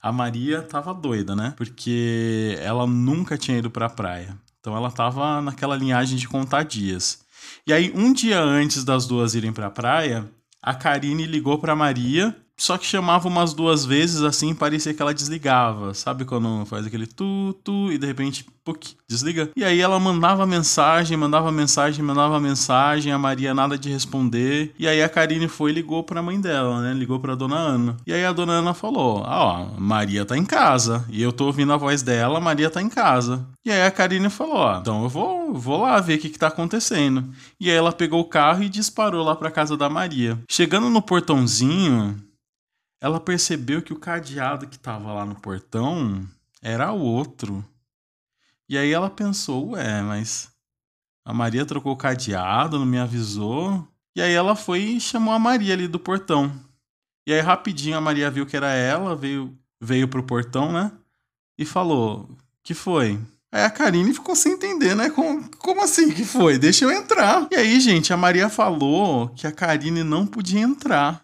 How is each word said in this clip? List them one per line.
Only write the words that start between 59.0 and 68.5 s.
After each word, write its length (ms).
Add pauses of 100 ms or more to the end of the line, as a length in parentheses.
veio, 400 (240)
veio 300
pro 140
portão, 500
né? 180 (680)
E 80
falou, 680 (280)
"Que 100
foi?" 480 (340)
Aí 80
a 80
Karine 420
ficou 220
sem 200
entender, 420
né? 140
"Como, 380 (100)
como 220
assim 300
que 140
foi? 340
Deixa 280
eu 40
entrar." 640
E 20
aí, 240
gente, 340
a 40
Maria 320
falou 800